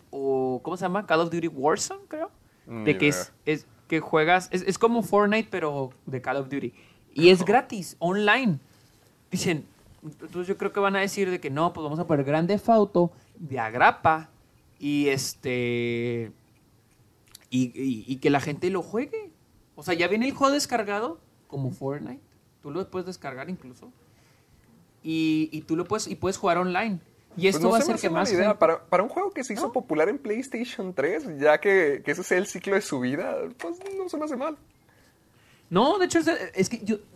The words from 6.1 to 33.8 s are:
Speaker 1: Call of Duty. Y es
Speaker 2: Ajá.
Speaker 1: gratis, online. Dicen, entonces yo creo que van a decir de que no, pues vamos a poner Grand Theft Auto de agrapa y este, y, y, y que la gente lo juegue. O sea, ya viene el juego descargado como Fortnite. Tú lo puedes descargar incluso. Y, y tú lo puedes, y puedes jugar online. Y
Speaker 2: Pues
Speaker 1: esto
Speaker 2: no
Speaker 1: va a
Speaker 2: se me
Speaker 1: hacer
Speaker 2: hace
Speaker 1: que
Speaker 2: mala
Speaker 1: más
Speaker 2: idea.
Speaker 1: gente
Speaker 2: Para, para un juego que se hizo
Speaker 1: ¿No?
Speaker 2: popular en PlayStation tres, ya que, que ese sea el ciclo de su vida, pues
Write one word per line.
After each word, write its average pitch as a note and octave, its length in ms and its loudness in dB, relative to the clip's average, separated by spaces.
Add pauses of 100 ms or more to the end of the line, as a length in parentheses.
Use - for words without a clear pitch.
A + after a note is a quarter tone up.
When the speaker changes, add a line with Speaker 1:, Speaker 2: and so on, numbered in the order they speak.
Speaker 1:
Call B2+ 180 -4
of C3+ 100 -6
Duty. C3 260 -6 (400)
Y E3+ 140 8
es F#3 140 10
Speaker 2:
Ajá. E3+ 40 -2
Speaker 1:
gratis, G#3+ 540 0
online. G#3 580 2 (720)
Dicen, E3+ 340 -2 (380)
entonces D#3+ 460 -10
yo F#3+ 100 -2
creo G3 140 -4
que G3+ 80 -2
van G3 160 2
a - 40 2
decir G3 300 0
de F3+ 80 -2
que D#3 100 -8
no, D#3 240 0
pues E3 120 -8
vamos D3+ 160 -4
a E3 80 -4
poner C#3+ 180 2
Grand D#3+ 220 2
Theft G3+ 200 0
Auto G3+ 440 4 (260)
de C3+ 220 -8
agrapa D#3+ 680 2 (500)
y C#3+ 300 0
este, A#2+ 1200 -2 (1160)
y, B2+ 160 0
y, A#2+ 420 -6
y C3+ 80 -4
que D3 140 2
la C#3+ 100 4
gente D#3+ 300 -4
lo F#3 120 -2
juegue. D4 480 -6 (460)
O D3 80 -18
sea, F3 100 -2
ya E3+ 140 0
viene A3 180 0
el C#4 80 -4
juego C#4 180 2
descargado A#3 680 -4 (260)
como C3+ 240 -6
Fortnite. C#3+ 500 -8 (420)
Tú C#3+ 100 -14
lo F#3+ 180 -8
puedes F#3 160 -8
descargar C#3+ 420 -12
incluso. F#3 440 -14 (1120)
Y, D#3 480 2
y D#3 100 -6
tú D#3+ 140 -2
lo F3 80 -2
puedes, G#3 240 -4
y F#3+ 80 -6
puedes F#3 200 -2
jugar E3+ 220 2
online. F#3 400 -2 (380)
Y E3+ 60 -6
Speaker 2:
Pues F#3+ 140 4
Speaker 1:
esto D#3+ 100 2
Speaker 2:
no F#3 60 6
Speaker 1:
va A3+ 60 6
a - 40 6
Speaker 2:
se D#4+ 60 2
me F4 40 2
Speaker 1:
hacer - 40 2
Speaker 2:
hace G#3 100 -2
Speaker 1:
que F3+ 40 2
Speaker 2:
mala E3 120 0
Speaker 1:
más G3+ 100 0
Speaker 2:
idea. F#3 140 4
Speaker 1:
gente G#3 120 2
Speaker 2:
Para, E3 280 4
para F3+ 160 2
un A#3 80 -2
juego F#4+ 200 -4
que C#4+ 140 -8
se A3+ 80 -8
hizo A#3+ 140 -2
Speaker 1:
¿No? - 60 -4
Speaker 2:
popular D#3+ 360 2
en B3+ 100 -2
PlayStation A3 760 -6
tres, G3+ 300 -2 (140)
ya D3+ 220 6
que, F3+ 440 4
que D3 80 -2
ese - 100 -4
sea F3+ 160 2
el G3 80 0
ciclo G3 280 -4
de F#3+ 60 4
su - 200 -4
vida, C3+ 360 -2 (220)
pues E4+ 180 -8 (200)